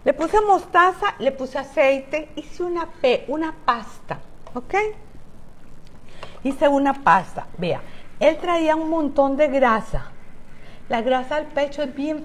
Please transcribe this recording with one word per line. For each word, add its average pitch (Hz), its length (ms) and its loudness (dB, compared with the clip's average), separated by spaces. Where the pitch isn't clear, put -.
Le 262 120 4
puse 330 260 2
mostaza, 370 800 4
le 269 120 0
puse 262 280 -4
aceite, 277 760 2
hice - 280 -8
una 349 240 -2
pe-, - 420 2
una 311 240 -2
pasta, - 680 -4
¿ok? 247 200 -6
Hice 269 260 4
una 277 260 4
pasta, - 520 2
vea, 165 240 -2
él 311 200 4
traía 330 380 2
un 320 120 0
montón 277 480 2
de 302 120 4
grasa. 254 640 2
La 226 140 0
grasa 254 340 0
del 302 100 -2
pecho 285 360 -2
es 269 120 -4
bien 302 300 -4